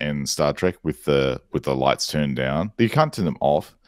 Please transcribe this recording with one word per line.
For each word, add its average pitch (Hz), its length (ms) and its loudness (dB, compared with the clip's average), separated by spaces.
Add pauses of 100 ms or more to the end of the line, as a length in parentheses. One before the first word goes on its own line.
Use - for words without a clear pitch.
and 71 280 -2
Star 76 240 2
Trek 90 300 0
with 78 220 -4
the, 67 360 2 (120)
with 67 100 -2
the 67 140 -2
lights 65 320 0
turned 73 260 -2
down. 69 440 -2
You 117 120 4
can't 156 220 2
turn 98 140 -2
them 73 140 -2
off. 73 360 0 (120)